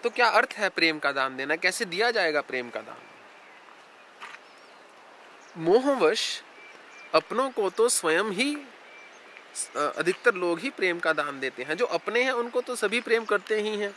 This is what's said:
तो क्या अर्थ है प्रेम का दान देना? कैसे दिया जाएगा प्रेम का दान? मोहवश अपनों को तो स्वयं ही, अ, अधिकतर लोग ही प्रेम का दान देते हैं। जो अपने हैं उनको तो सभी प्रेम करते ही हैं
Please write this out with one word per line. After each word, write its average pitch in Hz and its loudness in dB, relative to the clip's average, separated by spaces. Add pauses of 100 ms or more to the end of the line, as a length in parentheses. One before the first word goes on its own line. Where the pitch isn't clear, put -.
तो 240 0
क्या 233 2
अर्थ 220 4
है 202 0
प्रेम 160 2
का 143 0
दान 131 -2
देना? 143 0
कैसे 180 0
दिया 196 0
जाएगा 165 2
प्रेम 123 -6
का 113 -8
दान? 110 -14 (2500)
मोहवश 214 2 (720)
अपनों 233 2
को 208 0
तो 226 2
स्वयं 175 2
ही, 240 -2 (1200)
अ, 127 -2
अधिकतर 170 0
लोग 175 0
ही 240 -6
प्रेम 180 -2
का 160 2
दान 147 -4
देते 131 -6
हैं। 156 -4
जो 240 2
अपने 220 0
हैं 262 0
उनको 240 -2
तो 247 -8
सभी 226 0
प्रेम 226 0
करते 208 0
ही 214 -4
हैं 202 -4